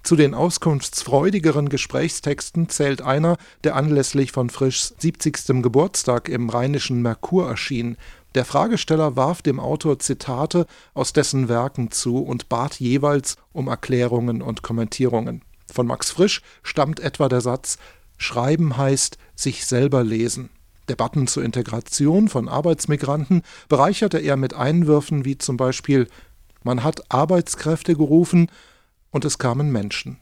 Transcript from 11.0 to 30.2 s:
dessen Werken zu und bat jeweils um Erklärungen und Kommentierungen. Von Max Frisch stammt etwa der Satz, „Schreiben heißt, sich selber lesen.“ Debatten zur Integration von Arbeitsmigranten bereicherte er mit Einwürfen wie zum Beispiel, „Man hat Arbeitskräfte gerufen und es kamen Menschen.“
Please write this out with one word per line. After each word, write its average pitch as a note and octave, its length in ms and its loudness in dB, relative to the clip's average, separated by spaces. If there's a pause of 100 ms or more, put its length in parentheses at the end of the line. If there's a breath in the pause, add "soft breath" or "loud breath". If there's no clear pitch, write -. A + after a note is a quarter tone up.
dessen C3 340 2
Werken A#2+ 420 -2
zu B2 280 -2
und C3+ 320 -6
bat B2 280 -4
jeweils C#3 580 0 (160 soft breath)
um C3+ 140 -6
Erklärungen A#2+ 760 -2
und A2+ 200 -8
Kommentierungen. A#2 800 -2 (300)
Von B2 140 0
Max A#2+ 240 -4
Frisch - 320 0 (200 soft breath)
stammt - 380 -2
etwa C#3+ 300 -2
der B2 100 2
Satz, B2 380 -4 (400 soft breath)
„Schreiben C#3 580 0
heißt, C3+ 400 0 (180 soft breath)
sich - 300 -6
selber B2+ 400 2
lesen.“ A2+ 460 -2 (380)
Debatten B2 380 -2
zur - 180 -4
Integration C#3 840 0
von - 200 -2
Arbeitsmigranten D3 960 0 (280 loud breath)
bereicherte E3 480 4
er D3 180 2
mit C3+ 160 0
Einwürfen D3 720 2
wie C3+ 140 -4
zum B2+ 180 -4
Beispiel, B2+ 500 2 (560 soft breath)
„Man B2 220 -2
hat - 260 -4
Arbeitskräfte D#3+ 840 0
gerufen E3+ 520 4 (640 soft breath)
und - 120 -2
es C#3+ 140 -2
kamen C3+ 340 0
Menschen.“ A2 500 -4